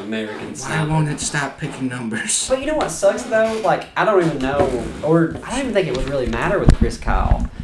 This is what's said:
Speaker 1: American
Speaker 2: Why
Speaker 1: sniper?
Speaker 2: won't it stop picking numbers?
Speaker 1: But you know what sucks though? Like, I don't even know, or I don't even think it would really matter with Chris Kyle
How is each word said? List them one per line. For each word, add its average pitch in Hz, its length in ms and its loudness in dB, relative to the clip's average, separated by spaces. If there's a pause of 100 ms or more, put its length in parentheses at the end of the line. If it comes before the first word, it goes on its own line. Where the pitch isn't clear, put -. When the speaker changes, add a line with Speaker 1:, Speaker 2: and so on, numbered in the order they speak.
Speaker 1:
American 110 460 -6
Speaker 2:
Why - 60 -12
Speaker 1:
sniper? 151 360 -2
Speaker 2:
won't 156 200 2
it 143 100 -6
stop 139 380 -4
picking 135 280 -4
numbers? 113 640 -4
Speaker 1:
But 262 100 2
you 269 80 -6
know 311 100 0
what 185 140 0
sucks 208 320 2
though? 220 420 2
Like, 160 220 0 (100)
I 170 80 2
don't 196 220 4
even 143 140 0
know, 131 440 0 (200)
or 160 400 4
I - 60 -12
don't 254 100 -2
even 240 140 -2
think 190 120 2
it 127 100 -2
would 131 120 -2
really 135 180 0
matter 120 320 0
with 123 160 6
Chris - 240 0
Kyle - 500 0 (160)